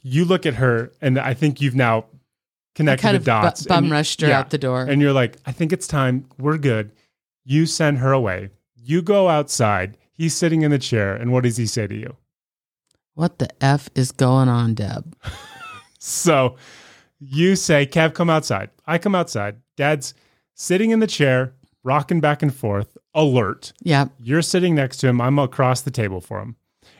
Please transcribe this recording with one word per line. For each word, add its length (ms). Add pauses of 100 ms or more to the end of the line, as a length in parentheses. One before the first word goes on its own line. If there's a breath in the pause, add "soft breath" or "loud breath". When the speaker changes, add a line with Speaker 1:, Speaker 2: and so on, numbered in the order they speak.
Speaker 1:
You 240
look 200
at 100
her, 360 (100)
and 180
I 160
think 260
you've 140
now 300 (680)
connected 340
Speaker 2:
I 40
kind 40
Speaker 1:
the 40
Speaker 2:
of 40 (180)
bu-, 60
Speaker 1:
dots. 200
Speaker 2:
bum 180
Speaker 1:
And 60
Speaker 2:
rushed 300
her 60
Speaker 1:
yeah. 120
Speaker 2:
out 100
the 80
door. 260
Speaker 1:
And 180
you're 120
like, 320
"I 60
think 200
it's 160
time. 380 (140)
We're 180
good." 340 (540)
You 220
send 320
her 120
away. 380 (260)
You 280
go 260
outside. 680 (160)
He's 220
sitting 280
in 80
the 80
chair. 360
And 160
what 120
does 140
he 100
say 180
to 100
you? 200 (1000)
Speaker 2:
"What 240
the 120 (140)
F 300
is 180
going 380
on, 240
Deb?" 480
<laughs> 60 (720 loud breath)
Speaker 1:
So 560 (640 loud breath)
you 360
say, 300
"Kev, 280
come 160
outside." 400 (160)
I 140
come 160
outside. 420 (180)
Dad's 380 (400)
sitting 380
in 80
the 80
chair, 460 (300)
rocking 380
back 220
and 100
forth, 420 (180)
alert. 680
Speaker 2:
Yeah. 240 (140)
Speaker 1:
You're 240
sitting 320
next 220
to 100
him. 120
I'm 200
across 420
the 100
table 300
for 180
him. 160 (440 soft breath)